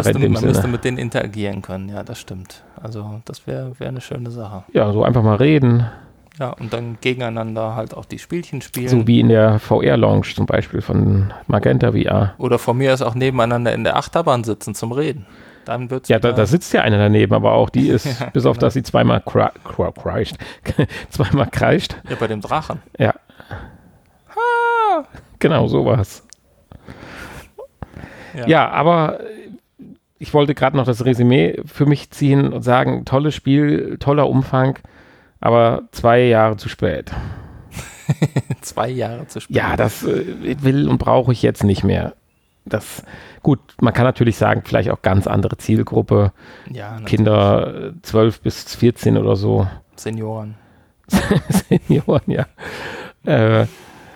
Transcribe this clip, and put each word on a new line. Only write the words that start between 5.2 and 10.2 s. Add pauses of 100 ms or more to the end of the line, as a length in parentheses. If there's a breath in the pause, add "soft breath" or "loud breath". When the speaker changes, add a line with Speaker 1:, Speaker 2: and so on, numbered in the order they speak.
Speaker 2:
mal
reden. (540 loud breath)
Speaker 1:
Ja,
und
dann
gegeneinander
halt
auch
die
Spielchen
spielen.
Speaker 2:
So
wie
in
der
V-R-Lounge